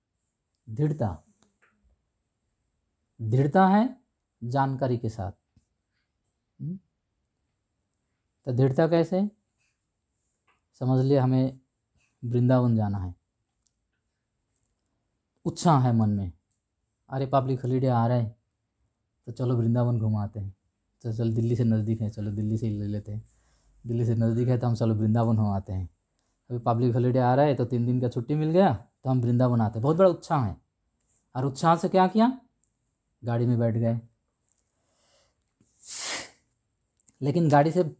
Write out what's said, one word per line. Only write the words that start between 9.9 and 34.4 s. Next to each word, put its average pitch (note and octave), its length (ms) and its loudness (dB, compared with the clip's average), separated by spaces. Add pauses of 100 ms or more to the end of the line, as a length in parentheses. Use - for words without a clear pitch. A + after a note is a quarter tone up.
समझ C3 240 0
लिए, C#3 140 4
हमें C3 420 0 (640)
वृंदावन B2 520 2
जाना G2+ 220 -2
है, F2+ 160 -8 (2250)
उत्साह D#3+ 360 2
है B2+ 120 2
मन A2 180 2
में, G2 220 -4 (800)
"अरे, C3+ 160 -6
पब्लिक C3 360 0
हॉलिडे B2+ 240 0
आ A#2 200 2
रहा B2 100 2
है, A2+ 200 -4 (920)
तो B2 60 -12
चलो B2 240 -2
वृंदावन A#2+ 420 0
घुमाते G#2+ 420 -4
हैं, G2 160 -12 (460)
तो A#2 100 -6
चलो A#2 200 -2
दिल्ली A#2 240 0
से A#2+ 80 0
नज़दीक A2 360 0
है, G#2+ 100 -4
चलो G#2+ 200 -8
दिल्ली G#2+ 280 -4
से A#2+ 80 -6
ही G#2 120 -4
ले G#2 80 -6
लेते G#2 260 -8
हैं, A2 160 -12 (580)
दिल्ली A#2 200 -2
से A#2 80 0
नज़दीक A2+ 340 0
है B2+ 100 2
तो B2 80 -4
हम A#2+ 80 0
चलो A2+ 200 0
वृंदावन A2 420 2
हो G#2 140 0
आते G2 220 -6
हैं, F#2 180 -8 (600)
अभी A#2+ 80 -6
पब्लिक A#2+ 340 0
हॉलिडे B2 260 2
आ B2 160 2
रहा C#3+ 100 4
है D3 100 2
तो A#2+ 100 -2
तीन A#2 220 -2
दिन B2 140 0
का B2 80 0
छुट्टी A#2+ 260 -6
मिल D#3 160 -2
गया F3 240 4 (300)
तो C3 60 -2
हम C3 100 0
वृंदावन A#2+ 400 2
आते A2 180 -2
हैं।" A2 40 -4
बहुत D3+ 140 2
बड़ा F#3+ 140 6
उत्साह D#3+ 340 -2
है। F#2 120 -6 (800)
और C3 100 -4
उत्साह E3 320 2
से E3+ 120 -2
क्या F#3 180 4
किया? A3+ 340 2 (840)
गाड़ी A#2+ 220 -2
में A#2+ 120 2
बैठ A#2 160 0
गए। A#2 260 -2 (3250)